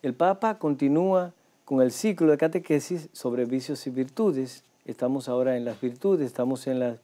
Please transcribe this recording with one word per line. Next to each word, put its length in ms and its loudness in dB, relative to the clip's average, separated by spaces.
el 100 -2
Papa 460 0
continúa 720 2
con 180 2
el 100 4
ciclo 400 2
de 40 6
catequesis 760 -2
sobre 320 -2
vicios 420 -4
y 40 -4
virtudes. 720 -2
Estamos 440 -4
ahora 280 2
en 80 -4
las 160 -6
virtudes, 460 0
estamos 400 -2
en 140 -2
las 240 -2